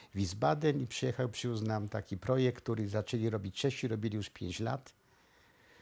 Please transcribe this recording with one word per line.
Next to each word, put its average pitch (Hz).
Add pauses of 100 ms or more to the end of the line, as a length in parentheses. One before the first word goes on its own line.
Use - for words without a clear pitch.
(140)
Wiesbaden 139
i 127
przyjechał, 127
przywiózł 113
nam 107
taki 107
projekt, 127
który 110
zaczęli 110
robić 98
Czesi, 135
robili 110
już 104
pięć 92
lat 120 (880)